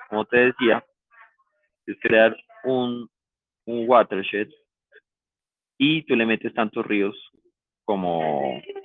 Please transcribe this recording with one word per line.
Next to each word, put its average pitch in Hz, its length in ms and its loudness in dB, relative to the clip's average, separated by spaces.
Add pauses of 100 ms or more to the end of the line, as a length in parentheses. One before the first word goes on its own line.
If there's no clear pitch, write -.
como 107 160 -4
te 123 120 0
decía, 123 480 2 (1000)
es 101 120 -12
crear 113 380 4 (260)
un, 123 460 -4 (560)
un 117 240 -6
watershed 104 600 2 (1300)
y 151 240 0
tú 131 120 0
le 113 100 2
metes 113 280 -4
tantos 110 320 -4
ríos 101 300 -2 (680)
como, 80 760 -4 (240)